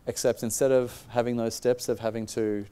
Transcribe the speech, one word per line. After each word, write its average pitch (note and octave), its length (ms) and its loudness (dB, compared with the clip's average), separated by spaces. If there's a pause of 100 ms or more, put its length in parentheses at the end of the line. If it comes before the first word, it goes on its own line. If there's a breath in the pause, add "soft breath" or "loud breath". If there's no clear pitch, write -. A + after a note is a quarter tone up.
except A#2+ 340 0
instead C3 300 2
of B2+ 380 2
having A#2+ 280 0
those A2+ 160 -2
steps - 340 0
of A#2+ 120 0
having A2+ 260 -4
to G#2+ 460 -2